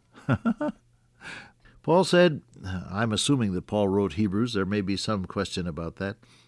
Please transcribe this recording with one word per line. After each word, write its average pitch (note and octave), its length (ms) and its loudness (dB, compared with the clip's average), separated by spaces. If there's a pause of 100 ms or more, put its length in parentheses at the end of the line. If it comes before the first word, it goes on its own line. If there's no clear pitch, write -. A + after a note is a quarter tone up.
(280)
<laughs> - 1600 -6
Paul F3 200 4
said, F3 380 4 (480)
I'm G#2+ 240 0
assuming A2 400 2
that F2+ 140 -4
Paul G#2 220 2
wrote G2 240 2
Hebrews. G#2+ 400 0
There G2 120 0
may G#2 160 -2
be F#2+ 160 -2
some G2 280 -4
question F#2 420 -6
about E2 300 -8
that G2 180 -4 (320)